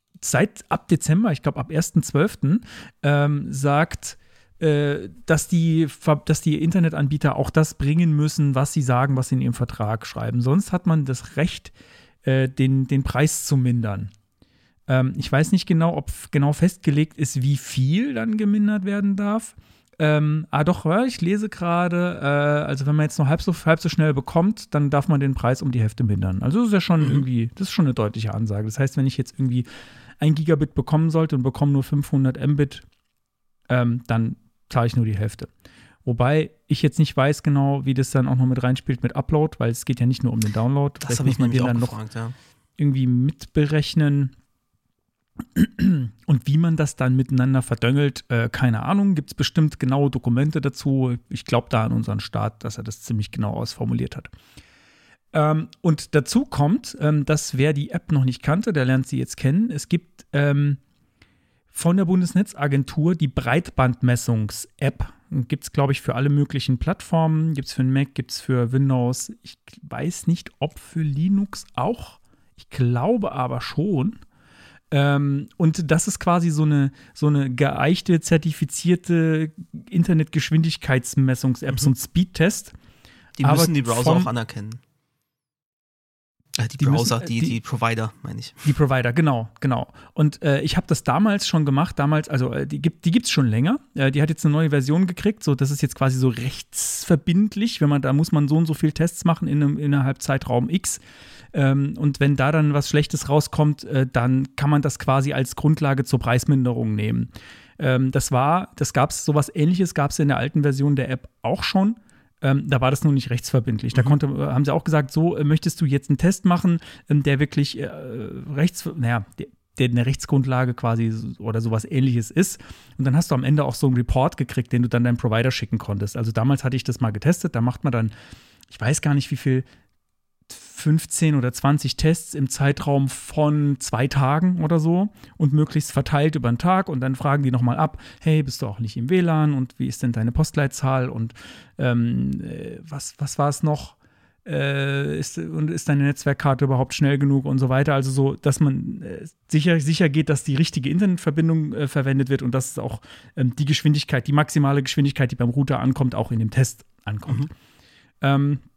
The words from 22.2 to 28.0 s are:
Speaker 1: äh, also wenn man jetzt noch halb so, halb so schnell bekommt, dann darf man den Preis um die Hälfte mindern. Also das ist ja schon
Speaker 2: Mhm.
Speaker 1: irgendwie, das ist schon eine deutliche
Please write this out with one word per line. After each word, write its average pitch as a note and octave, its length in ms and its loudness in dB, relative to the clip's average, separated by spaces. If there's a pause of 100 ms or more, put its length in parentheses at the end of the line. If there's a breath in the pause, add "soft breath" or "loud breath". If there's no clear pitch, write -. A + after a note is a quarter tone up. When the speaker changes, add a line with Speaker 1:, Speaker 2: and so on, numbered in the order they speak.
Speaker 1:
äh, C#3 40 -4 (420)
also C#3 200 -4
wenn D3+ 80 2
man D3+ 80 2
jetzt - 160 -2
noch C#3 80 2
halb D#3 160 0
so, F3+ 100 0 (120)
halb D#3+ 140 4
so E3+ 100 -4
schnell D#3 260 0
bekommt, E3+ 580 -2
dann D3 160 2
darf C#3+ 180 0
man D3 120 4
den C3+ 160 0
Preis B2+ 260 0
um C#3 100 -2
die A#2+ 80 0
Hälfte A2 240 0
mindern. G2 380 0
Also F3 180 2
das A#3+ 80 2
ist G#3 60 2
ja F#3 80 4
schon D#3 240 2
Speaker 2:
Mhm. C3+ 60 2
Speaker 1:
irgendwie, B2+ 420 0
das F#3+ 140 -6
ist - 60 -12
schon E3+ 120 2
eine C3 80 2
deutliche G#2+ 400 -2